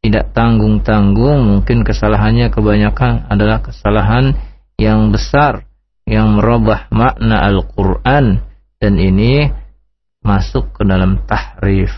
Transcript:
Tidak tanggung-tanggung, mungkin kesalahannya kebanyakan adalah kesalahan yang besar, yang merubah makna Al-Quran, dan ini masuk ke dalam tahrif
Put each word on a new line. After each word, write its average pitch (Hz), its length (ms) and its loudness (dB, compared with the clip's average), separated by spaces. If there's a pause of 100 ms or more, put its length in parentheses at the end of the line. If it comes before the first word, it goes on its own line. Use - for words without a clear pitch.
Tidak - 320 -2
tanggung-tanggung, 110 1120 2
mungkin 104 400 2
kesalahannya 110 680 0
kebanyakan 107 760 0
adalah 104 320 0
kesalahan 107 720 0 (480)
yang 107 320 2
besar, 135 560 -2 (400)
yang 107 320 2
merubah 110 480 0
makna 113 600 0
Al-Quran, 101 920 0 (400)
dan 104 160 0
ini 110 560 2 (720)
masuk - 480 -2
ke 104 160 -2
dalam 92 400 0
tahrif 98 680 -2